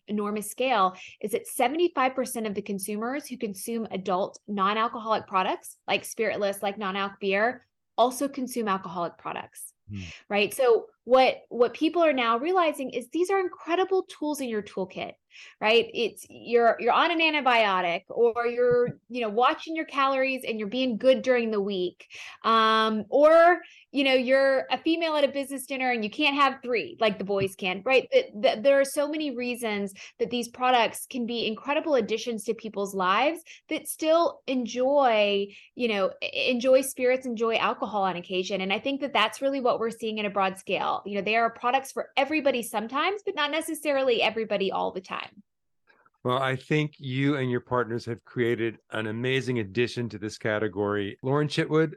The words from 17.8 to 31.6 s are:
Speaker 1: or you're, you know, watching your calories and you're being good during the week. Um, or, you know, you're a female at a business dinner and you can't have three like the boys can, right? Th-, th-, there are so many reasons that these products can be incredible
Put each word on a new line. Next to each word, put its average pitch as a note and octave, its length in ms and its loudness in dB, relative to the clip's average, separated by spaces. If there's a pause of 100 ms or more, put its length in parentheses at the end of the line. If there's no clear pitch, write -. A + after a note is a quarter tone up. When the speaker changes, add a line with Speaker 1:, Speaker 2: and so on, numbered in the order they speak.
Speaker 1:
or A#3 380 2
you're, A#3+ 520 2 (120)
you B3 100 -6
know, A3+ 80 -2
watching C4+ 480 0
your D#4+ 80 -4
calories C4+ 640 0
and A3+ 100 -4
you're G#3+ 100 -4
being B3 280 -2
good B3+ 240 4
during A#3+ 300 2
the G#3+ 100 0
week. F#3+ 460 -4 (360)
Um, A3 680 4
or, E4 480 8 (340)
you C#4+ 100 0
know, C4+ 120 4
you're C4 560 4
a B3+ 80 -2
female D#4+ 380 0
at D4 80 4
a C4+ 40 4
business C#4 380 -6
dinner C4 240 -2
and A#3+ 120 -2
you G#3+ 60 -2
can't C#4+ 280 0
have C4+ 260 2
three A3+ 380 -4
like G#3 180 2
the G3+ 60 -6
boys G3 300 0
can, F#3 300 -6
right? B3+ 260 2
Th-, - 220 2 (100)
th-, A3 200 0
there C#4 180 6
are C#4 60 2
so C#4+ 200 -4
many D4 300 -4
reasons A3+ 560 -4 (260)
that A#3 120 -2
these A#3+ 180 -4
products B3 600 0
can A#3+ 160 -6
be A3+ 200 -4
incredible C#4+ 500 -2